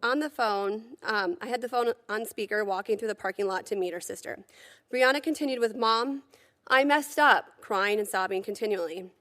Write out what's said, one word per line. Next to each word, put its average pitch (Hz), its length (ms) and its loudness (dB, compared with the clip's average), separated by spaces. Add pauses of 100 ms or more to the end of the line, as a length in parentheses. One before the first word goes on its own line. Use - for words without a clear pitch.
On 247 160 2
the 302 120 -2
phone, 214 720 -2
um, 214 380 -2
I 233 60 -10
had 247 140 -2
the 240 80 -6
phone 240 240 0 (160)
on 214 160 -4
speaker, 214 400 -2
walking 202 320 -2
through 220 120 -4
the 202 60 -2
parking 196 300 -4
lot 190 220 -2
to 214 80 -4
meet 180 180 -2
her 170 80 -6
sister. - 380 -10 (520)
Brianna 254 300 4
continued 285 380 -2
with, 226 160 0
Mom, 233 480 0 (440)
I 269 160 6
messed 294 360 2
up, 269 420 4
crying 208 380 0
and 208 80 -2
sobbing 190 340 -2
continually. 185 800 -4